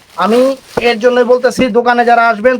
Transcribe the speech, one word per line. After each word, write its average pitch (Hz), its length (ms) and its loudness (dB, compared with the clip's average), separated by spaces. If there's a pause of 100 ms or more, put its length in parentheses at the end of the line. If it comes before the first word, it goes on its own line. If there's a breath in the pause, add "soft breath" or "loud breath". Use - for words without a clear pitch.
(240)
আমি 220 160 0 (500)
এর 240 140 -2
জন্যই 247 280 2
বলতেছি, 247 320 0 (140)
দোকানে 240 320 0
যারা 233 220 2
আসবেন 226 280 0